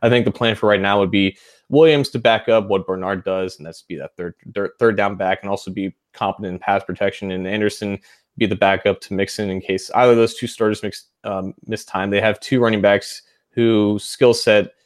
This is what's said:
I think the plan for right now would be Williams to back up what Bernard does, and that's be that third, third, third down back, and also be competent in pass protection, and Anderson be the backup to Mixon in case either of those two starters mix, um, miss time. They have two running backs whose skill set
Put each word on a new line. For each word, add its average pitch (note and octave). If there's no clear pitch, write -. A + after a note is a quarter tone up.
I A#2
think A#2+
the -
plan A2+
for G#2+
right G#2
now G2+
would F#2+
be G2
Williams D3
to -
back A2+
up A2
what G2
Bernard F#2
does, F#2+
and D2
that's E2
be F2
that C#2+
third, F2
third, G2
third A2+
down G2+
back, F#2+
and G2+
also G2+
be F#2+
competent G2+
in F2+
pass G2
protection, G2
and F#2
Anderson G#2
be A2+
the G2+
backup G2
to -
Mixon G2
in F#2+
case F#2+
either B2
of A#2
those A2+
two A#2+
starters G#2+
mix, -
um, G2
miss A2
time. G2
They G2+
have G#2+
two C3
running A2
backs G2+
whose G#2
skill -
set G#2